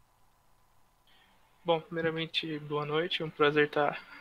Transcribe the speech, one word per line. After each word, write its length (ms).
Bom, 160
primeiramente, 800
boa 260
noite, 360
é 20
um 60
prazer 360
estar 320